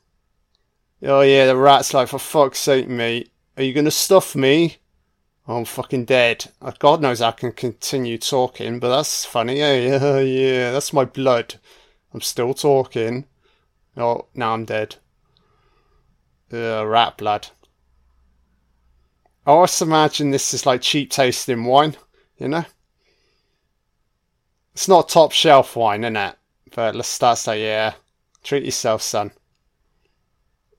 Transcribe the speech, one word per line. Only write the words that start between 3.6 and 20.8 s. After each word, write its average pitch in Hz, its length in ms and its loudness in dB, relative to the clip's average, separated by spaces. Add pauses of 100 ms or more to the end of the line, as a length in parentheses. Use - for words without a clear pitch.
you 131 100 -4
gonna 147 180 0
stuff - 440 2
me?" 147 420 2 (720)
"I'm 117 180 -6
fucking 127 400 -6
dead." 120 460 0 (100)
Uh, 127 180 -14
God 156 220 4
knows 123 200 -2
I 113 100 0
can 120 200 -8
continue 120 680 -6
talking, 123 600 -4
but 123 100 -4
that's 143 360 -2
funny, 123 360 -4
eh? 139 360 0
<laughs> - 20 0
Yeah, 139 200 0
yeah, 131 520 0
that's 139 220 -6
my 139 120 2
blood. 127 500 -2 (580)
I'm 113 80 -14
still 123 320 -4
talking. 127 720 -2 (720)
Oh, 117 360 -4
now 113 200 -4
I'm 113 120 -6
dead. 110 300 -8 (1600)
Uh, 113 360 -6
rat 113 300 0
blood. 104 320 -6 (2000)
I 143 60 4
always 175 300 4
imagine 151 500 0
this 139 220 -2
is 127 120 -6
like 127 160 2